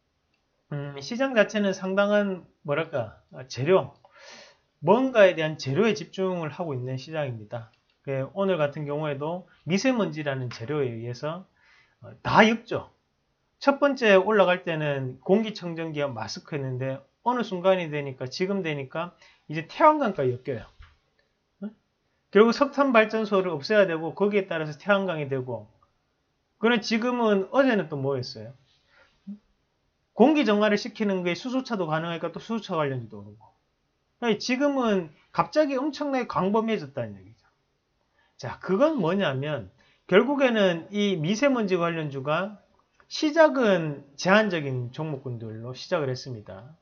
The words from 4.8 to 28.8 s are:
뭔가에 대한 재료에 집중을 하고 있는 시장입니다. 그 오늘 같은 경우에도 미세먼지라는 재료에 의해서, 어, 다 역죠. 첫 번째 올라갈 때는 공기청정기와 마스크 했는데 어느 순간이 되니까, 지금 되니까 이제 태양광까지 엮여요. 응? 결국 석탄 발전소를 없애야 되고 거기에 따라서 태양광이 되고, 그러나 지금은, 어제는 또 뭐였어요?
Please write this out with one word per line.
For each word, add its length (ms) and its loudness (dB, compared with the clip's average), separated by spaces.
뭔가에 560 6
대한 220 -2
재료에 360 2
집중을 560 -4
하고 240 -8
있는 240 -6
시장입니다. 720 -8
그 300 -4
오늘 240 0
같은 280 -2
경우에도 640 -4
미세먼지라는 840 -2
재료에 380 -4
의해서, 580 -8
어, 100 -20
다 260 6
역죠. 440 -4
첫 220 2
번째 360 4
올라갈 480 4
때는 580 -4
공기청정기와 880 -2
마스크 460 -10
했는데 440 -6
어느 200 -2
순간이 460 0
되니까, 380 -6
지금 360 -4
되니까 520 -6
이제 200 -8
태양광까지 800 2
엮여요. 200 -8
응? 80 -10
결국 220 6
석탄 400 0
발전소를 580 2
없애야 360 4
되고 280 -4
거기에 320 0
따라서 300 -6
태양광이 520 0
되고, 380 -6
그러나 240 2
지금은, 720 0
어제는 380 2
또 80 -6
뭐였어요? 560 -6